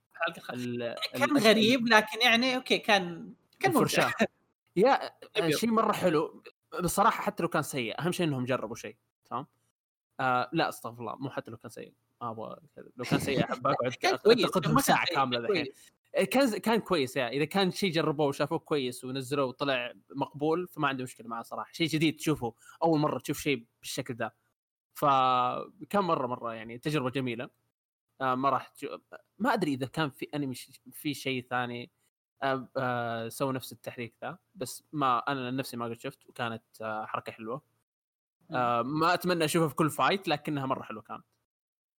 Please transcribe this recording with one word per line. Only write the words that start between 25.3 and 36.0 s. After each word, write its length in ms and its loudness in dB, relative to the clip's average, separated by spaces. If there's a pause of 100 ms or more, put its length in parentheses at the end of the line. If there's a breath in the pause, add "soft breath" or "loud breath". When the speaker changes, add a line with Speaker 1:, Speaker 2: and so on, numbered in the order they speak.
Speaker 2:
مرة، 220 2
مرة، 280 -4
يعني، 240 -12
تجربة 320 0
جميلة. 400 -4 (720)
آه، 140 2
ما 160 2
راح 180 0
تشو-، 300 -12 (400)
ما 160 2
أدري 200 0
إذا 120 -4
كان 240 -2
في 240 -12
أنمي 200 -4
ش-، 260 -18 (120)
في 220 -6
شيء 360 -4
ثاني، 420 -6 (500)
آه، 340 0
آه، 520 -2
سووا 240 -2
نفس 200 -6
التحريك 500 -12
ذا، 160 -10 (160)
بس 380 -10
ما، 260 2
أنا 320 -2
نفسي 260 -6
ما 80 -4
قد 160 -8